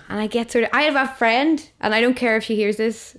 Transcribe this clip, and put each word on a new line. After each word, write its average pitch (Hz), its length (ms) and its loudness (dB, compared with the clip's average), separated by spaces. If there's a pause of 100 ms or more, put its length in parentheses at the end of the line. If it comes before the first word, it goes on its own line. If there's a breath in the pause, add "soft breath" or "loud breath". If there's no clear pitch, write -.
And 196 120 -6
I 220 60 -2
get 233 240 -4
sort 233 140 2
of, - 80 -2
I 262 100 2
have 302 140 2
a 262 180 0
friend, 269 540 2 (140)
and 214 120 0
I 226 60 2
don't 247 160 2
care 233 220 0
if 220 60 -6
she 220 120 -2
hears 208 220 0
this, 220 400 -4